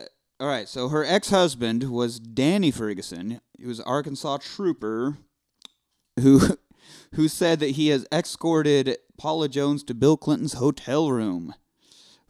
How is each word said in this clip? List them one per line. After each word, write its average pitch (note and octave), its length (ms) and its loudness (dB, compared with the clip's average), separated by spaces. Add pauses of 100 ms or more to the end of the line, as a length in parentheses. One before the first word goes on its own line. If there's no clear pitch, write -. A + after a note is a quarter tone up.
(400)
all C3 80 -6
right, B2 200 -4
so B2+ 220 -6
her D3+ 160 0
ex-husband C#3 840 2
was A#2+ 300 -2
Danny C3+ 520 2
Ferguson. G#2 680 -6 (180)
He - 100 -18
was A#2 120 -10
an A#2 80 -14
Arkansas C#3 500 -6
trooper C#3 800 -4 (1040)
who, C3+ 220 8 (380)
<laughs> - 340 -20
who D#3 140 2
said E3 320 0
that D3 120 0
he D3+ 180 2
has C#3 220 2
escorted D3+ 840 0 (200)
Paula D#3 300 -2
Jones C#3+ 360 -2
to B2+ 100 -8
Bill C3+ 240 4
Clinton's D3+ 360 -2
hotel C#3 580 0
room. F#2+ 420 -4 (760)